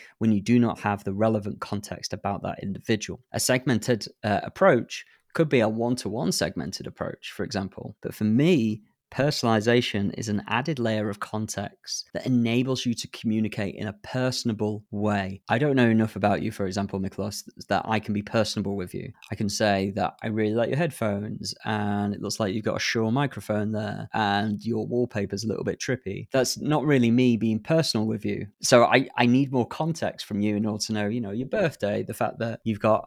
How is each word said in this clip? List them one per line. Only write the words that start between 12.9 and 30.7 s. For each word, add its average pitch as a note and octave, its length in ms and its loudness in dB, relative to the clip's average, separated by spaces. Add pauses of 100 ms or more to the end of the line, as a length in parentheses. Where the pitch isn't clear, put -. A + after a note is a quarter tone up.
to - 140 -8
communicate G#2+ 680 -2
in G#2+ 100 -6
a G#2 60 -6 (100)
personable G#2+ 880 -2
way. G2+ 580 -2
I A2 100 2
don't C#3 180 2
know A#2+ 120 6
enough A2 280 4
about G2+ 260 2
you, G#2+ 80 -2
for G#2 160 -4
example, G2 320 -2
Miklos, G2 500 -6 (200)
that G2 180 2
I G#2+ 140 2
can G#2 120 -4
be G#2 100 -2
personable G#2 520 0
with F#2 180 -6
you. F#2+ 200 -8 (180)
I G2+ 60 -8
can G#2+ 120 -2
say G2 460 2
that F#2+ 200 -2 (100)
I A2+ 40 -4
really G#2+ 260 0
like A#2 140 2
your B2+ 100 0
headphones G#2+ 760 -4 (100)
and G#2 480 0
it G2 100 -8
looks G#2 180 -4
like G2 140 0
you've A2 100 -4
got - 140 -2
a - 20 -6
Shure A2+ 320 0
microphone G#2+ 580 -2
there G#2+ 440 -6
and G#2 500 0
your A2 200 -2
wallpaper's G#2+ 600 -2
a - 20 -4
little G#2 160 -2
bit - 160 -2
trippy. A2 540 -6
That's C3 260 2
not C#3+ 260 0
really B2+ 280 4
me B2 240 6
being A2 240 0
personal A2+ 480 2
with A2 160 -4
you. G#2 240 -4 (140)
So A#2+ 200 8
I, C3 340 4
I B2 100 4
need C3 260 4
more B2 160 0
context - 580 -4
from G2+ 140 -4
you G#2 160 2
in G#2+ 100 0
order G#2 200 -4